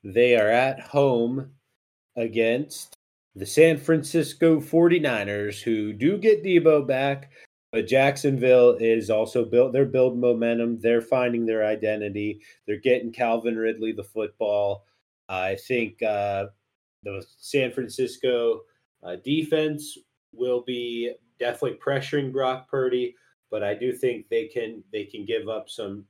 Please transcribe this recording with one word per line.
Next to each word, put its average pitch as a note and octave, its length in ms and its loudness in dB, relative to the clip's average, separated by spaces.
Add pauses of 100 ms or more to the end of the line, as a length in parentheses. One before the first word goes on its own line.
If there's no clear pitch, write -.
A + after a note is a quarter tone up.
They A#2+ 320 4
are G#2+ 140 4
at B2 320 2
home C3+ 680 0 (640)
against A#2 800 -2 (400)
the F#2+ 100 -10
San D#3+ 320 6
Francisco D#3+ 840 2
forty-niners, A#2+ 1000 2
who G#2+ 320 -2
do C#3 240 0
get G#3 260 4
Debo E3 440 2
back, C#3 440 -2 (420)
but A2+ 140 -2
Jacksonville B2+ 920 4
is A2+ 300 2
also A2+ 340 0
built, A#2+ 280 4
they're C3+ 120 2
building B2+ 360 2
momentum. A#2 600 0
They're A#2 200 4
finding A#2+ 460 0
their A2 180 0
identity. G#2 760 -4 (260)
They're G#2 140 -6
getting A#2+ 320 0
Calvin A#2 440 -2
Ridley A2+ 360 -2
the G#2 100 -10
football. G2+ 840 -4 (420)
I F#2+ 260 -4
think, A#2 480 -4
uh, G2+ 440 -2 (580)
the G2 200 -10 (140)
San C3 320 -2
Francisco, A#2+ 920 -2 (400)
uh, F2+ 220 -10
defense D#3 720 -2 (360)
will B2 300 -4
be A#2+ 500 -6 (260)
definitely B2 400 -4
pressuring C#3 540 -2
Brock C3 360 -4
Purdy, B2+ 460 -2 (360)
but G#2 120 -6
I G#2 120 -2
do A#2+ 180 -4
think B2 360 -4
they A2+ 180 -2
can, A2+ 360 -8 (100)
they G#2 120 -6
can G#2 200 -14
give G#2+ 240 -4
up G#2+ 220 -8
some G2+ 400 -10